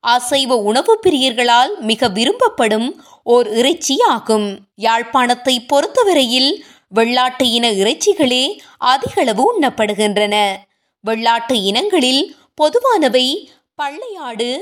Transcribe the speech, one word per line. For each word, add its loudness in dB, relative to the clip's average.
அசைவ 0
உணவு 2
பிரியர்களால் 2
மிக 0
விரும்பப்படும் 0
ஓர் 4
இறைச்சி 0
ஆகும். 0
யாழ்ப்பாணத்தை 0
பொறுத்தவரையில் 2
வெள்ளாட்டு 0
இன 0
இறைச்சிகளே 0
அதிகளவு 0
உண்ணப்படுகின்றன. 0
வெள்ளாட்டு -2
இனங்களில் 0
பொதுவானவை 2
பள்ளையாடு, -10